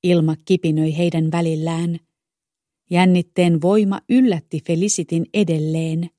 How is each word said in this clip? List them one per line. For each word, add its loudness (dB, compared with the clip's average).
Ilma 2
kipinöi 0
heidän 0
välillään. -4
Jännitteen 2
voima 0
yllätti 0
Felicityn -2
edelleen. -2